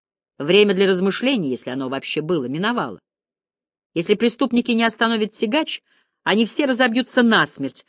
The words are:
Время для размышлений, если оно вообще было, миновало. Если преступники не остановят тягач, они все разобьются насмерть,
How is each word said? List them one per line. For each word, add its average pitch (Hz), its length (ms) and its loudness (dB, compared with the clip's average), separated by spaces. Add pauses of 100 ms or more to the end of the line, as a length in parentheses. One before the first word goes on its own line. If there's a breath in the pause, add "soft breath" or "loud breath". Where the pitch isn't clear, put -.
(380)
Время 196 360 4
для 190 120 2
размышлений, 190 640 0
если 123 200 -6
оно 131 180 -6
вообще 135 320 -6
было, 156 240 -2
миновало. 156 560 -4 (920)
Если 175 200 0
преступники 240 560 0
не 233 140 2
остановят 226 480 0
тягач, 269 500 -2 (400)
они 208 240 2
все 294 200 -2
разобьются 247 560 0
насмерть, 160 680 0